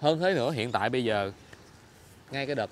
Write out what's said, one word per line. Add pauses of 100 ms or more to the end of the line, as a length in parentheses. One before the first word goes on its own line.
hơn
thế
nữa,
hiện
tại
bây
giờ (1000)
ngay
cái
đợt